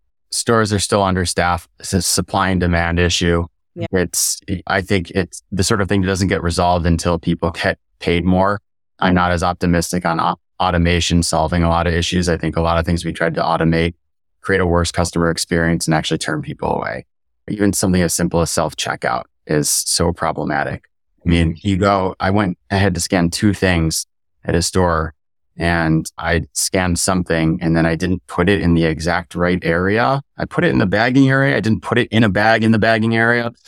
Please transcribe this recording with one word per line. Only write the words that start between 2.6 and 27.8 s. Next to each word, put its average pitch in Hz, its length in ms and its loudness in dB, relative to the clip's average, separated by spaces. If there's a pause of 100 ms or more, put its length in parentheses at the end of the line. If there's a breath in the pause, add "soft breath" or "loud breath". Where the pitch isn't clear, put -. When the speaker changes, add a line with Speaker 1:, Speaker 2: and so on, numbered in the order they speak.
Speaker 1:
demand 85 400 2
issue. 85 480 2 (280)
Speaker 2:
Yeah. 170 160 -6
Speaker 1:
It's, - 480 -2 (260)
I 98 140 0
think 90 320 -2
it's - 300 -4 (100)
the 95 100 -2
sort 104 180 0
of 92 80 -2
thing 101 120 2
that 92 80 0
doesn't 95 180 0
get 85 160 0
resolved 87 440 0
until 85 340 0
people 82 320 -2
get - 260 -2 (220)
paid 85 240 0
more. 95 360 2 (380)
I'm 92 160 2
not 90 160 2
as 87 140 0
optimistic 87 600 0
on 82 140 -2
au-, 85 220 -2 (180)
automation 87 640 2
solving 82 400 0
a 85 60 2
lot 85 180 2
of 85 80 0
issues. 87 340 -2
I 82 80 2
think 80 200 -4
a 85 40 0
lot 82 180 0
of 82 60 0
things 85 200 -2
we 82 80 -6
tried 82 220 -2
to - 80 -4
automate 104 520 0 (460)
create 95 200 0
a 92 60 0
worse 85 240 0
customer 85 400 0
experience 82 560 -2
and 160 80 0
actually 160 240 -2
turn 156 240 -6
people - 320 -6
away. - 320 -8 (420)
Even 104 240 0
something 92 300 2
as 82 100 0
simple 85 280 0
as 82 100 0
self-checkout 67 720 -4 (220)
is 76 220 0
so - 440 0
problematic. 73 720 -4 (400)
I 87 40 0
mean, 85 340 2
you 101 140 0
go, 95 420 0
I 95 120 0
went, 98 280 0 (140)
I 98 40 0
had 95 180 2
to 85 60 -2
scan 87 300 0
two 101 240 0
things 85 500 0 (400)
at - 120 0
a 101 60 2
store 85 520 0 (420)
and 82 600 0
I 82 260 -2 (120)
scanned 92 440 -2
something 87 640 0
and 82 160 0
then 80 80 2